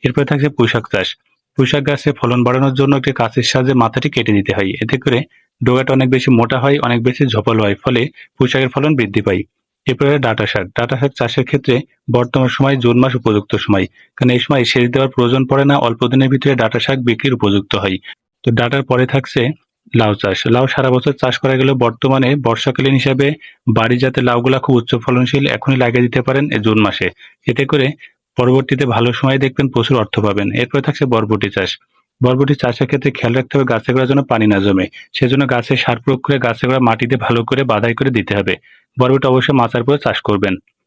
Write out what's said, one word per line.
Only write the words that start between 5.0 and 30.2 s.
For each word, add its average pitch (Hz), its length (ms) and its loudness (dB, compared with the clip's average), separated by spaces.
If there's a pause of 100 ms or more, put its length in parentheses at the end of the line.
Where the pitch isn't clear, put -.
ডগাটা 127 320 0
অনেক 131 160 2
বেশি 127 220 0
মোটা 117 280 2
হয়, 139 240 2
অনেক 120 180 0
বেশি 127 260 0
ঝোপালো 110 360 0
হয়, 101 160 0
ফলে 123 220 0 (320)
পুঁইশাকের 131 360 0
ফলন 143 260 0
বৃদ্ধি 107 260 0
পায়। 101 200 0 (460)
এরপরে 135 220 0 (100)
ডাঁটা 113 280 0
শাক। 98 260 -2
ডাঁটা 123 240 -2
শাক 131 200 0
চাষের 123 280 -2
ক্ষেত্রে 135 300 0 (360)
বর্তমান 123 380 2
সময় 139 300 0
জুন 120 200 2
মাস 127 160 2
উপযুক্ত 110 400 0
সময়, 104 300 0 (280)
কারণ 123 180 0
এই 120 120 2
সময় 139 220 0
সেচ 123 260 2
দেওয়ার 131 220 0
প্রয়োজন 123 340 2
পড়ে 135 180 2
না, 143 140 4
অল্প 117 280 -2
দিনের 131 240 2
ভিতরে 135 240 0
ডাঁটা 117 240 0
শাক 135 200 -2
বিক্রির 120 380 0
উপযুক্ত 101 380 0
হয়। 95 220 -2 (460)
তো - 80 0
ডাঁটার 120 320 0
পরে 127 240 0
থাকছে 135 340 -2 (520)
লাউ 110 220 2
চাষ। 98 220 -2 (100)
লাউ 120 200 4
সারা 131 240 0
বছর 127 220 0
চাষ 127 240 -2
করা 135 200 0
গেলেও 135 180 2
বর্তমানে 127 540 0 (140)
বর্ষাকালীন 131 520 0
হিসাবে 135 320 0 (480)
বাড়ি 113 220 2
জাতের 127 260 0
লাউগুলা 123 360 2
খুব 131 160 0
উচ্চ 117 240 0
ফলনশীল, 127 480 0
এখনই 127 300 0
লাগিয়ে 123 280 2
দিতে 123 160 0
পারেন 135 300 0
এই 117 100 -2
জুন 110 180 2
মাসে। 101 280 -2 (400)
এতে 127 180 -2
করে 139 220 0 (500)
পরবর্তীতে 131 480 2
ভালো 117 280 0
সময় 135 260 0
দেখবেন, 135 300 -2
প্রচুর 123 280 0
অর্থ 107 220 -2
পাবেন। 101 340 0